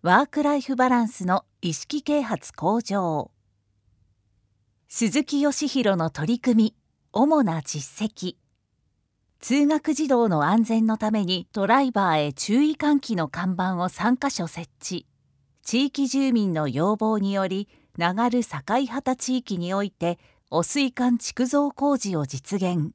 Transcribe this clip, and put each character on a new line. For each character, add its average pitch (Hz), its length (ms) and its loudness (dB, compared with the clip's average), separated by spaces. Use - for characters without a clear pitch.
ワ 180 180 6
ー 285 80 4
ク - 160 -2
ラ 294 140 2
イ 277 60 0
フ 269 140 -4
バ 254 120 4
ラ 247 140 4
ン 220 60 0
ス 190 180 -6
の 180 180 0
意 170 140 -2
識 - 280 -8
啓 294 200 0
発 220 320 -6
向 208 260 0
上。 180 500 -4
鈴 233 360 0
木 285 160 -2
義 294 280 0
弘 214 300 0
の 160 100 0
取 156 260 -2
り 240 60 -4
組 247 160 2
み、 220 180 4
主 285 300 4
な 165 200 0
実 - 480 -6
績。 - 260 -10
通 285 260 2
学 311 260 2
児 294 160 0
童 233 220 4
の 151 140 2
安 208 200 4
全 226 220 2
の 220 100 0
た 214 140 -2
め 208 160 0
に 180 260 -4
ド 196 140 -2
ラ 240 160 4
イ 262 80 0
バ 196 220 2
ー 151 160 2
へ 143 40 -6
注 220 300 0
意 302 100 2
喚 294 260 2
起 233 160 -4
の 165 140 -2
看 185 240 -4
板 185 240 -2
を 175 140 -2
三 233 260 0
箇 277 140 -2
所 175 160 -6
設 165 240 -10
置。 - 260 -10
地 262 240 0
域 277 200 0
住 269 260 2
民 208 200 2
の 156 160 0
要 165 280 0
望 220 220 0
に 196 140 0
よ 196 140 0
り、 190 220 -4
長 185 300 0
る 240 140 0
境 220 440 -2
畑 254 300 -4
地 254 220 -2
域 208 200 -4
に 175 160 -4
お 196 80 0
い 202 80 -4
て、 170 280 -4
汚 165 120 2
水 269 300 0
管 247 260 2
築 - 280 -2
造 285 240 0
工 277 260 0
事 196 200 -4
を 147 100 -2
実 175 360 -6
現。 180 320 -2